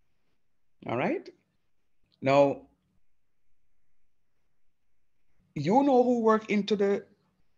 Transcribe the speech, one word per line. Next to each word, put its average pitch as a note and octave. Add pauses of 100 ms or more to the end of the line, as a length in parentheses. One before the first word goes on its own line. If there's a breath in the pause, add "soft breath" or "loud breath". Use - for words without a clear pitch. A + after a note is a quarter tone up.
(880)
All A#2
right. F3+ (920)
Now, C#3 (3000)
you F#3
know B3+
who A#3+
work A3
into G#3
the, G3+ (540)